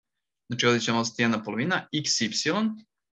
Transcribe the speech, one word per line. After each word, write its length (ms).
Znači 180
ovde 140
će 120
nam 100
ostati 200
jedna 220
polovina, 500
x, 280
y, 100